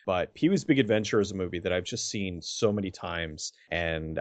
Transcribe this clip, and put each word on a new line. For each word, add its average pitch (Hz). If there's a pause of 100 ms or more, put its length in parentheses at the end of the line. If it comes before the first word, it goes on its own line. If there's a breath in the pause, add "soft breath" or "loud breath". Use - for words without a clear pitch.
but 90
Pee-wee's 175
Big 139
Adventure 107
is 98
a 95
movie 90
that 90
I've 90
just -
seen 92
so -
many 101
times, 85 (160 soft breath)
and 80